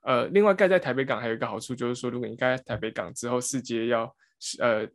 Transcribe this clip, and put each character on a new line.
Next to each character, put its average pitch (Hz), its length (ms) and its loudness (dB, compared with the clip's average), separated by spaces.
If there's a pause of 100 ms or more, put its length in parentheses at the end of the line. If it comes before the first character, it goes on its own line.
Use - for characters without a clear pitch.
呃， 120 280 2
另 196 140 6
外 202 100 6
盖 190 140 4
在 180 120 6
台 143 120 0
北 131 140 0
港 117 160 -2
还 120 60 -4
有 113 60 0
一 113 40 -2
个 120 80 -2
好 110 140 -6
处， 127 160 -6
就 123 120 -4
是 120 80 -2
说 123 140 -6
如 120 100 -6
果 117 80 -4
你 110 80 -8
盖 127 220 2
在 131 60 -10
台 120 120 -6
北 113 160 -6
港 98 220 -8
之 120 160 -6
后， 123 100 2
四 123 220 -4
阶 113 260 -2
要， 117 160 2 (560)
呃， 110 360 2